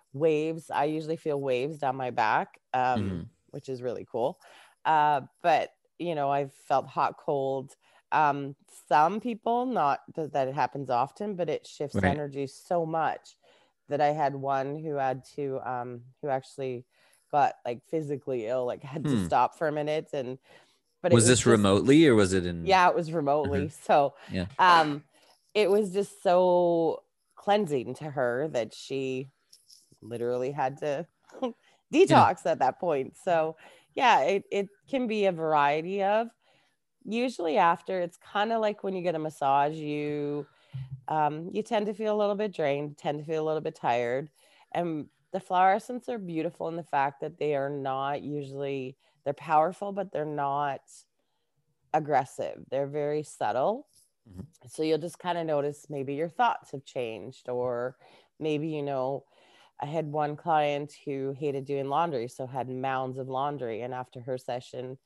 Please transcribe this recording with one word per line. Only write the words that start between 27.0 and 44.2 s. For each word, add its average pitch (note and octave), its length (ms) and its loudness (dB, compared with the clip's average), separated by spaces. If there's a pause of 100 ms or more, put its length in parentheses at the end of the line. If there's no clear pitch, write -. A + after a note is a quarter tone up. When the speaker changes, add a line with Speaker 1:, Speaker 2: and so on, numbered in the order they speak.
Speaker 1:
cleansing D3 600 0
to D#3 160 -12
her B2+ 380 0
that B2 240 -4
she C3+ 560 -6 (720)
literally A#2+ 500 -4
had C3+ 280 -4
to D3 280 -4 (220)
<laughs> A#3+ 260 -8 (380)
detox B3 520 6
Speaker 2:
Yeah. F3 60 2
Speaker 1:
at D#3 80 0
that C3 200 0
point. D3 380 -2
So D#3+ 400 0 (380)
yeah, A3 260 6
it, F#3 300 0
it G3+ 180 -2 (200)
can B3+ 180 -2
be G#3+ 180 0
a F#3+ 60 4
variety D#3+ 720 0
of, G#3+ 260 0 (760)
usually B3 520 -2
after, F#3 440 2
it's F3 160 -8 (160)
kinda A3 260 0
like G#3 240 -2
when F#3+ 120 -4
you F3+ 60 -4
get E3+ 140 -2
a D#3+ 40 -4
massage, D3 580 0
you, D3 720 -4 (600)
um, D#3 460 0
you G#3 100 -4
tend G#3+ 240 -2
to G#3+ 60 -4
feel G#3+ 220 -2
a G#3+ 40 0
little G#3 160 0
bit G3+ 180 -4
drained, D3 440 -2
tend D3+ 220 -4
to D3+ 60 -12
feel D#3 180 -2
a D#3 40 -2
little D#3 140 -2
bit D#3 140 -8
tired. B2 540 0 (440)